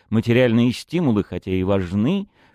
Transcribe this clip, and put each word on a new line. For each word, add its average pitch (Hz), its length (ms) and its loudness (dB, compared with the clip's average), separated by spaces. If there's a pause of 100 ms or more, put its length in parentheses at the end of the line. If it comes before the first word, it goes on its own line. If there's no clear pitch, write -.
(100)
Материальные 117 600 2
стимулы, 131 520 -2
хотя 90 260 -10
и 92 120 0
важны, 98 640 -2 (260)